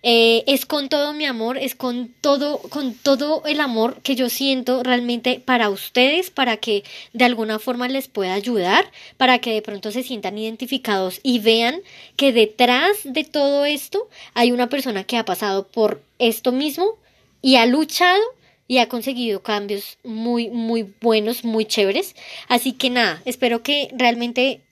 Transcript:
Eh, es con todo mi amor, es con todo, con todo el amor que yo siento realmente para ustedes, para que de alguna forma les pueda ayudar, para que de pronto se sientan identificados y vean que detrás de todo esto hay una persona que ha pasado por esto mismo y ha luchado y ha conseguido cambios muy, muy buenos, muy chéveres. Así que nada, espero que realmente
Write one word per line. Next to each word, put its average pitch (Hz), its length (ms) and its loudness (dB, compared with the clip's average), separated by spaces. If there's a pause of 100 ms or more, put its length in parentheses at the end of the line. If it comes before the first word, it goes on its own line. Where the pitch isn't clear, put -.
Eh, 226 440 4
es 269 180 0
con 285 240 -4
todo 294 220 0
mi 302 140 -6
amor, 240 320 -4
es 269 180 -6
con 247 460 -6
todo, 285 380 0
con 269 340 -8
todo 285 520 0
el 302 140 -2
amor 240 440 0
que 277 120 0
yo 240 140 0
siento 254 540 -2
realmente 247 600 0
para 233 260 2
ustedes, 269 600 0
para 240 280 -2
que 208 260 -2 (300)
de 247 120 4
alguna 220 320 0
forma 247 300 -4
les 269 200 -4
pueda 185 260 -4
ayudar, 208 580 0 (260)
para 254 220 4
que 240 140 -4
de 214 80 -2
pronto 208 300 -10
se 247 120 -4
sientan 208 340 -8
identificados 220 840 -4
y 247 160 2
vean 233 420 2 (340)
que 277 160 4
detrás 247 600 4 (120)
de 285 200 -4
todo 285 420 0
esto 294 420 -4 (280)
hay 240 160 4
una 240 180 0
persona 254 340 -4
que 240 140 -4
ha 226 80 -2
pasado 196 420 -4
por 208 360 0 (160)
esto 240 320 2
mismo 285 340 -2 (560)
y 262 140 6
ha 233 100 6
luchado 320 560 2 (460)
y 254 100 0
ha 233 120 2
conseguido 240 520 -4
cambios 202 640 -6
muy, 233 460 -4
muy 226 340 -4 (180)
buenos, 226 420 2
muy 220 220 0
chéveres. 220 500 0 (320)
Así 240 260 2
que 262 160 -2
nada, 220 360 0
espero 233 380 -2
que 285 300 -2
realmente 240 680 0 (100)